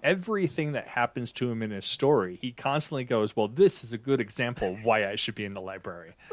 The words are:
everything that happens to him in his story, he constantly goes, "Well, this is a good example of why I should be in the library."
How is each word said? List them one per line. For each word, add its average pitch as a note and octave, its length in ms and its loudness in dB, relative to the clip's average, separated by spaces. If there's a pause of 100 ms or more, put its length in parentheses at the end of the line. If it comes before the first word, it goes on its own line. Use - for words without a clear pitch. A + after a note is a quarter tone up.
everything F3+ 680 0
that A#2 120 -4
happens A#2+ 480 -2
to B2 160 -2
him A2+ 140 -2
in G#2+ 80 -4
his G2 140 -6
story, G#2+ 560 2
he B2+ 100 -6
constantly C#3 540 -2
goes, G#2+ 280 2
"Well, G#2+ 140 2
this D#3+ 340 4
is A#2 120 -8
a A#2 40 -4
good C3 220 2
example A#2 540 -2
of G#2 100 -10
why A2 240 4
I G2+ 80 -4
should A2 200 -4
be G#2 100 -6
in G2 80 -8
the G2 80 -8
library." F#2 540 -12 (180)